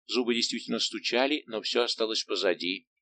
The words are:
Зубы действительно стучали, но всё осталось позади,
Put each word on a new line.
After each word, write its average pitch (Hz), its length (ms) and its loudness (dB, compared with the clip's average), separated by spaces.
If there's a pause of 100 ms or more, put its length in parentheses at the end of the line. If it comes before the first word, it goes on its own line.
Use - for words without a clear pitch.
Зубы 120 280 0
действительно 117 440 -2
стучали, 127 680 0
но 110 140 -6
всё 120 220 2
осталось 113 420 0
позади, 90 640 0 (140)